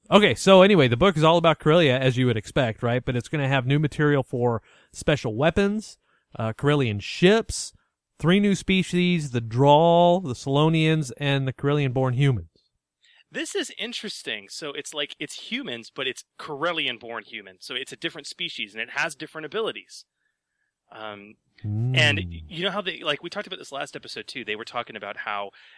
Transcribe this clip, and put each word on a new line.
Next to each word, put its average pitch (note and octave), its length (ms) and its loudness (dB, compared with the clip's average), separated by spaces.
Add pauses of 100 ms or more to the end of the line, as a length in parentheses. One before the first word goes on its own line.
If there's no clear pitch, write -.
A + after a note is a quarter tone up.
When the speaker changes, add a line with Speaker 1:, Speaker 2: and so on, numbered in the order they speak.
(100)
Speaker 1:
Okay, G3 240 6
so F#3+ 280 8
anyway, F#3 260 6
the A#2 80 2
book E3 220 4
is D3+ 60 4
all E3 120 6
about E3 220 2
Corellia, D3+ 400 4
as C3 180 0
you B2+ 80 2
would A#2 140 2
expect, A2+ 440 -4
right? B2 220 -2
But C3 100 -4
it's A#2+ 140 -6
gonna C#3+ 200 -4
have C3+ 180 0
new C#3+ 140 2
material D3 420 0
for A#2+ 400 -2 (320)
special C3+ 400 -2
weapons, G3+ 640 -2 (400)
uh, A2 160 -4
Corellian C3+ 480 0
ships, - 720 0 (440)
three F3+ 220 2
new G3+ 140 2
species, F3+ 800 0
the A#2+ 100 -2
Drawl, E3 760 6
the E3 140 -6
Solonians, D#3 840 2
and C#3 280 0
the B2+ 60 -2
Corellian-born C3+ 640 0
humans. B2 340 2 (840)
Speaker 2:
This D#4 200 -6
is F#4 240 -4
interesting. D3 720 -10
So D3 240 -10
it's - 180 -12
like, D3 260 -8
it's - 320 -12
humans, E3 440 -8
but C3+ 120 -6
it's - 200 -8 (120)
Corellian-born C3+ 880 -6
humans. G2 380 -18
So C3+ 120 -12
it's B2+ 160 -10
a C3 60 -14
different D#3 300 -10
species, A#2 480 -10
and A2 80 -8
it A#2+ 80 -10
has D3+ 240 -4
different D#3 320 -14
abilities. C#3 580 -10 (920)
Um, G#2+ 420 -14 (280)
and B2+ 540 0
Speaker 1:
Mm. E2+ 280 -8
Speaker 2:
you E3 160 -10
know F#3+ 80 -4
how G3 120 -6
they, F3 180 -8
like, D3 220 -4
we E3+ 80 -12
talked G3+ 160 -10
about F#3 120 -12
this - 140 -18
last C#3 240 -10
episode A#2+ 300 -14
too. B2 180 -12
They G#2 100 -6
were A2 120 -8
talking A#2 300 -10
about G#2 200 -12
how, G2+ 360 -8 (260)